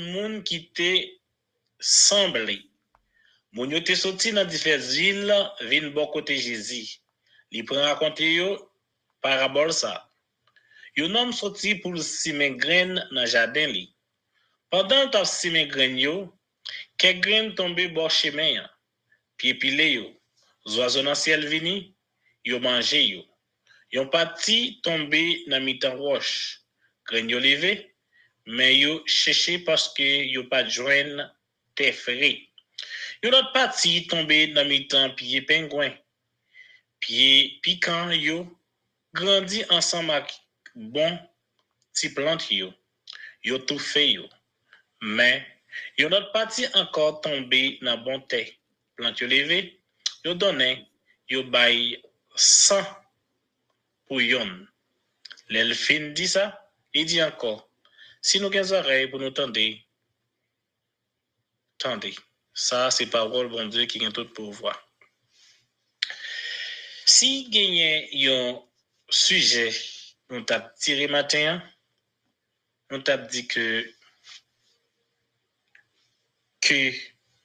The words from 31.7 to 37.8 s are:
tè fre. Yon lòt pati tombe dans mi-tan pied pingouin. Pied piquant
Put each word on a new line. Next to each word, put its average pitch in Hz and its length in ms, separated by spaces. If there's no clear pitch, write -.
tè 135 160
fre. 127 420
Yon 240 140
lòt - 180
pati 175 540
tombe 151 440
dans 147 140
mi-tan 135 480
pied 131 320
pingouin. 147 480
Pied 131 640
piquant 175 480